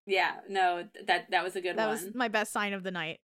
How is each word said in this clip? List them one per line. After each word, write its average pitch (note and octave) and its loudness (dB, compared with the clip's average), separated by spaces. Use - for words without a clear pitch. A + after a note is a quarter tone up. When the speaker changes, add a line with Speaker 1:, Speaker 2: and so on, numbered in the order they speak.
Speaker 1:
Yeah, F#3 2
no, F3+ 2
th-, - -18
that, F3+ 2
that F3+ 2
was F#3 -4
a F#3+ -2
good F3 -2
Speaker 2:
That A3 2
Speaker 1:
one. - 0
Speaker 2:
was G#3+ -10
my B3 0
best G#3+ 0
sign G#3 -2
of G3 -6
the F#3+ -6
night. E3 -6